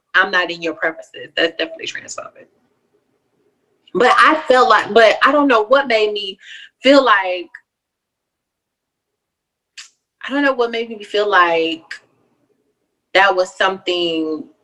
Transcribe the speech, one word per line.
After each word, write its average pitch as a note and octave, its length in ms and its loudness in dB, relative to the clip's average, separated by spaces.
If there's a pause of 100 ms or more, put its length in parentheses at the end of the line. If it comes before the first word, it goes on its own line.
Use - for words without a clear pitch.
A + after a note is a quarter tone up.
(140)
I'm F#3 180 0
not F3+ 200 -2
in E3+ 100 -12
your D#3+ 140 -6
preferences. D#3+ 600 -10
That's E3 220 -2
definitely D#3+ 300 -8
transphobic. - 580 -16 (1500)
But A#3 240 2
I C#4+ 300 4
felt B3+ 220 4
like, G#3 240 0
but G#3 300 6
I B3+ 80 4
don't C#4+ 160 2
know A3+ 160 2
what C4+ 240 2
made G#3+ 260 0
me G3 240 -12 (460)
feel C4+ 200 6
like, F#3 460 0 (2750)
I - 80 -14
don't C#4+ 140 -4
know C4+ 100 0
what A#3+ 180 -4
made A#3 180 -8
me G#3 140 -14
feel G#3 260 -2
like E3 540 0 (1300)
that F#3+ 220 2
was F#3 200 -2
something F3 920 -4 (140)